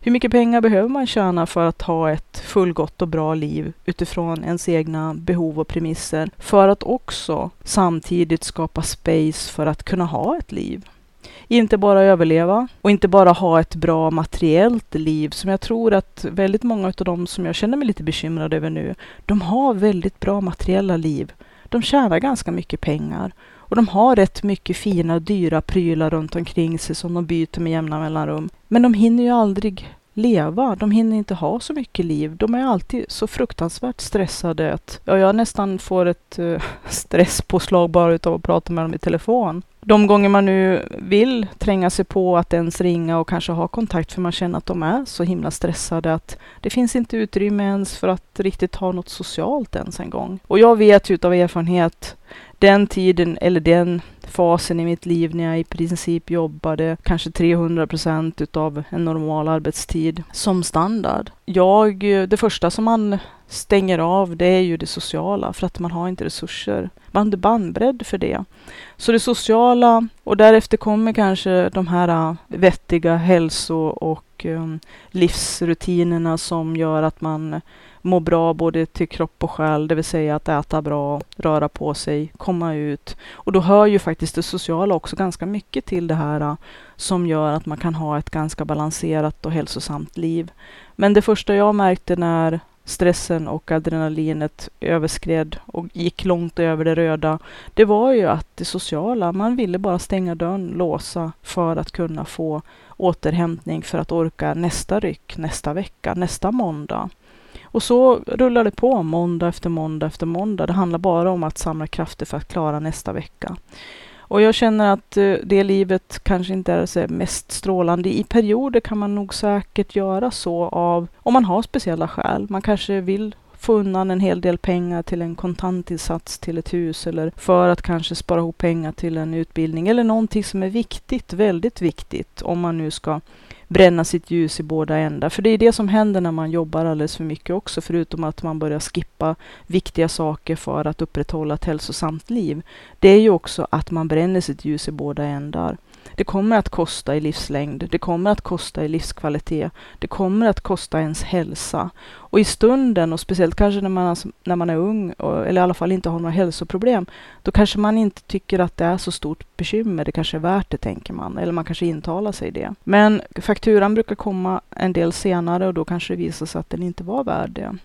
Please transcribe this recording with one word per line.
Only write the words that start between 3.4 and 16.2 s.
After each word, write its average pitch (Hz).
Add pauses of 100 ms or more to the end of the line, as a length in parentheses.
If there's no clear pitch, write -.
utifrån 170
ens 170
egna 160
behov 165
och 156
premisser, 165
för 196
att 202
också - (140)
samtidigt 170
skapa -
space 156
för 151
att 151
kunna 180
ha 160
ett -
liv? - (640)
Inte 226
bara 196
överleva 175 (140)
och 208
inte 202
bara 180
ha 170
ett 165
bra 160
materiellt 170
liv, 156
som 185
jag 190
tror 226
att -